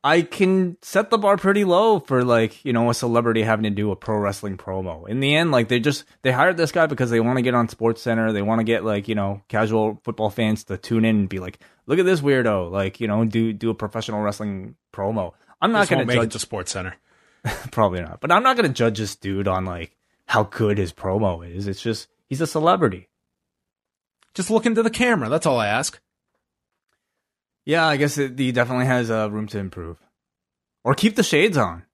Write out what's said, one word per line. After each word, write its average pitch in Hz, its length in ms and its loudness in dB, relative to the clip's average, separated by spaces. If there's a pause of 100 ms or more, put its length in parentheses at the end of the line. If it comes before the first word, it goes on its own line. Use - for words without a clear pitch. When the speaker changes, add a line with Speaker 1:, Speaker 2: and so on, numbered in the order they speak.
Speaker 1:
I 165 160 4
can 185 600 0
set 220 300 -2
the 233 60 2
bar 202 200 4
pretty 202 260 2
low 196 360 4
for, 127 260 2
like, 113 400 2
you 131 80 0
know, 117 160 2
a 120 40 2
celebrity 117 480 2
having 110 220 2
to 107 60 0
do 104 220 -2
a 92 40 -2
pro 107 220 -4
wrestling 101 400 -4
promo. 92 500 -8
In 120 140 -4
the 139 120 2
end, 160 180 2
like, 120 180 2
they 123 100 2
just, 139 240 -2 (200)
they 131 100 2
hired 165 240 2
this 160 160 0
guy 165 140 2
because 127 220 -2
they 117 120 2
wanna 123 200 0
get 123 120 0
on 117 160 2
SportsCenter. 113 640 -2
They 101 80 0
wanna 110 240 0
get, 110 180 0
like, 104 240 -2
you 110 80 -2
know, 98 320 -4
casual 110 560 0
football 110 260 -4
fans 107 360 -2
to 95 120 -8
tune 113 280 0
in 110 140 2
and 95 100 -2
be 95 100 -6
like, 90 200 -12 (260)
"Look 151 140 0
at 185 60 2
this 185 140 4
weirdo," 117 500 2
like, 98 300 -4
you 113 80 -4
know, 107 160 0
do, 113 300 0
do 113 160 -4
a 110 40 -2
professional 107 480 -6
wrestling 101 540 -6 (160)
promo. 98 440 -4 (260)
I'm 202 100 2
not 214 100 2
Speaker 2:
This 196 100 0
Speaker 1:
gonna 143 80 2
Speaker 2:
won't 117 100 -2
make 123 80 2
Speaker 1:
judge 113 180 0
Speaker 2:
it 107 40 -8
to - 80 -8
SportsCenter. 92 460 -8 (520)
Speaker 1:
<laughs> - 260 -8
Probably 90 300 0
not. 80 180 -14
But 147 140 -6
I'm 220 100 4
not 262 140 2
gonna 208 100 2
judge 117 300 0
this 107 180 -6
dude 98 320 -4
on, 92 160 -2
like, 87 320 -10 (300)
how 107 180 2
good 104 340 0
his 92 140 -2
promo 92 580 -4
is. 95 160 -10
It's 98 160 -6
just, 110 280 -6 (180)
he's 135 140 -6
a 156 60 -2
celebrity. 156 600 0 (1300)
Speaker 2:
Just 196 180 -4
look 220 140 2
into 226 180 2
the 226 60 0
camera. 208 400 0
That's 165 160 0
all 131 160 2
I 104 60 2
ask. 113 300 0 (1700)
Speaker 1:
Yeah, 160 220 2
I 151 80 2
guess 143 220 0
it, 131 200 -2
he 127 140 0
definitely 127 360 0
has, 123 220 0
uh, 110 220 0
room 107 160 -6
to 104 100 -8
improve. 90 400 -10 (840)
Or 131 100 2
keep 208 220 2
the 226 80 2
shades 165 320 2
on. 90 280 0 (100)